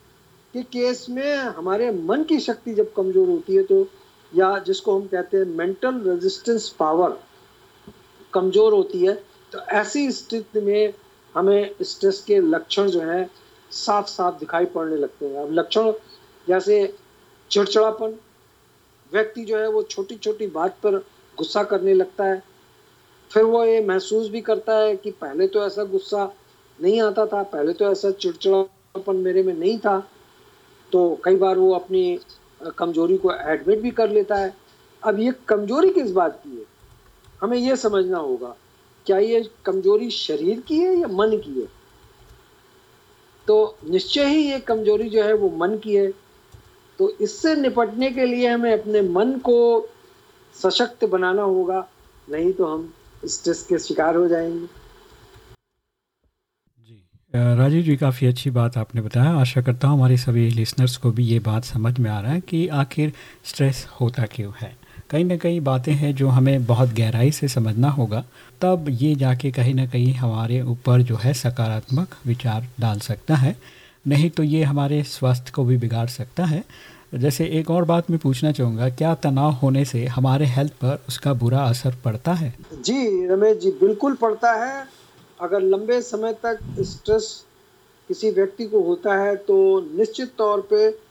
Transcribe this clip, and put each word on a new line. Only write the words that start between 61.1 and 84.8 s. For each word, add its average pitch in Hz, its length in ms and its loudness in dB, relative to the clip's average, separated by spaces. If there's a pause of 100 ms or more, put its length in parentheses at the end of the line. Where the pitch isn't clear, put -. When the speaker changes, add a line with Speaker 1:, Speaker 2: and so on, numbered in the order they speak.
Speaker 2:
भी 120 140 0
ये 117 140 2
बात 110 240 -2
समझ 117 360 -2
में 113 120 2
आ 104 100 -4
रहा 110 100 -4
है 175 100 0
कि 170 260 -2
आखिर 147 460 -2 (320)
स्ट्रेस 135 400 -2 (160)
होता 120 240 0
क्यों 101 300 -10
है। 101 200 -12 (340)
कहीं 160 160 0
ना 180 120 0
कहीं 170 240 0
बातें 131 320 0
हैं 147 220 0
जो 135 120 2
हमें 131 380 4
बहुत 120 240 2
गहराई 113 420 2
से 151 160 -4
समझना 117 420 2
होगा, 120 340 -2 (380)
तब 180 280 2
ये 139 260 2
जाके 131 360 0
कहीं 127 220 2
ना 131 120 2
कहीं 123 280 0
हमारे 117 480 -2
ऊपर 123 400 2
जो 120 140 2
है 113 180 0
सकारात्मक 123 840 -2 (100)
विचार 117 420 -2 (120)
डाल 110 200 -2
सकता 123 360 -2
है, 135 200 2 (520)
नहीं 147 220 4
तो 160 140 -2
ये 151 200 2
हमारे 143 400 0
स्वास्थ्य 127 520 -2
को 143 80 0
भी 123 140 4
बिगाड़ 117 300 -2
सकता - 380 -6
है। 160 180 -2 (500)
जैसे 143 360 0
एक 160 200 -2
और 170 160 2
बात 170 240 0
मैं 165 100 0
पूछना 139 320 0
चाहूँगा, 120 380 0
क्या 160 260 0
तनाव 143 360 0
होने 135 340 2
से 123 200 -4
हमारे 131 400 2
हेल्थ 139 280 0
पर 139 340 -4
उसका - 260 -2
बुरा 123 300 2
असर 123 320 0 (100)
पड़ता 120 280 -2
है? 160 200 -4 (200)
Speaker 1:
जी 190 540 -2
रमेश 208 300 4
जी, 190 140 0
बिल्कुल 208 440 2
पड़ता 226 380 0
है। 262 340 -6 (520)